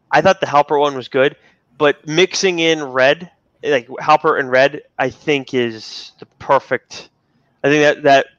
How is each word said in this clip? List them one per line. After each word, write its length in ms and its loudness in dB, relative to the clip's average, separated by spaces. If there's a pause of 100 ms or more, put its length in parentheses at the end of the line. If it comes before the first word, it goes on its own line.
(100)
I 100 4
thought 200 0
the 60 -4
Halpert 340 0
one 140 -2
was 140 -10
good, 260 0 (440)
but 280 -2
mixing 520 -2
in 260 0
Red, 460 0 (340)
like, 240 -2
Halpert 500 0
and 120 -4
Red, 320 2 (160)
I 120 -2
think 440 -6
is 680 -6
the 60 -20 (120)
perfect, 720 -4 (560)
I 60 0
think 120 2
that, 220 0
that 220 4 (120)